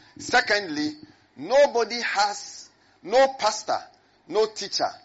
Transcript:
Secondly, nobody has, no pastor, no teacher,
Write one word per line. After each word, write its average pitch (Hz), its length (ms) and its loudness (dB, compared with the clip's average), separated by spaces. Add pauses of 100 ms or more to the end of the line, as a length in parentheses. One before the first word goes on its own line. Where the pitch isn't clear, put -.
(180)
Secondly, 190 760 0 (440)
nobody 233 640 2
has, - 680 -4 (340)
no 262 360 4
pastor, 208 400 -2 (500)
no 214 180 2
teacher, - 420 -6 (160)